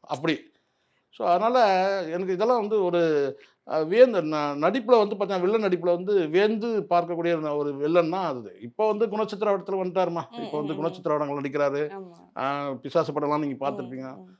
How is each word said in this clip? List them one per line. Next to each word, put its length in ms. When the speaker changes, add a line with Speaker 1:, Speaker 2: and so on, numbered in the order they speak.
Speaker 1:
அப்படி. 360
So 60
அதனால 300
எனக்கு 220
இதெல்லாம் 280
வந்து 240
ஒரு, 160
அ, 140
வியந்து 400
ந-, 380
நடிப்புல 360
வந்து 200
பார்த்தீங்கன்னா 240
வில்லன் 240
நடிப்புல 300
வந்து 340
வியந்து 640
பார்க்கக்கூடிய 480
ந-, 180
ஒரு 180
வில்லன்னா 480
அது. 380
இப்போ 260
வந்து 200
குணச்சித்திர 420
படத்துல 300
வந்துட்டாருமா. 500
Speaker 2:
ம், 140
Speaker 1:
இப்போ 160
வந்து 140
Speaker 2:
ம், 40
ம். 40
Speaker 1:
குணச்சித்திர 320
படங்கள் 280
நடிக்கிறாரு. 500
Speaker 2:
ஆமா. 260
Speaker 1:
ஆ, 360
பிசாசு 400
படம்லாம் 320
நீங்க 140
Speaker 2:
ம், 40
Speaker 1:
பார்த்திருப்பீங்க. 540
Speaker 2:
ம். 240